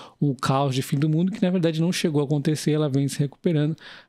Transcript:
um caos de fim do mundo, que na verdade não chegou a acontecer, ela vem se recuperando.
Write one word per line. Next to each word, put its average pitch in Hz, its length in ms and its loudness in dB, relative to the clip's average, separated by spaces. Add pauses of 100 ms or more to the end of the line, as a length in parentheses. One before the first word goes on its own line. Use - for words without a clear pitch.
(200)
um 147 140 2
caos 135 400 0
de 131 80 0
fim - 160 -2
do 156 100 2
mundo, 165 220 2
que 208 100 -8
na 180 100 2
verdade 165 300 0
não 170 120 2
chegou 156 280 0
a 147 40 0
acontecer, 147 480 0
ela 151 160 0
vem 139 180 0
se 135 140 -4
recuperando. 151 560 0 (320)